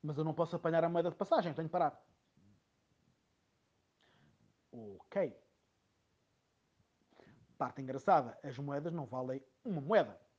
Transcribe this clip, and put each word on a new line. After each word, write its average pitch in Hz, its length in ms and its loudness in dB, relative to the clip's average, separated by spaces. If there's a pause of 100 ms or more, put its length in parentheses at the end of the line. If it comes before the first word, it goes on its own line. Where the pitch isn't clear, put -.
Mas 147 140 -4
eu 156 80 0
não 156 80 -2
posso 160 240 -2
apanhar 165 260 4
a 165 60 2
moeda 170 200 4
de 160 60 -4
passagem, 196 360 4
eu - 40 -6
tenho 160 140 -4
de - 20 -6
parar. 165 260 2 (2750)
Ok. 113 640 -6 (2250)
Parte 127 240 -6
engraçada, 131 640 2
as 135 140 -10
moedas 143 340 -4
não 165 140 -6
valem 131 360 -6 (220)
uma 180 160 -4
moeda. 170 400 2 (200)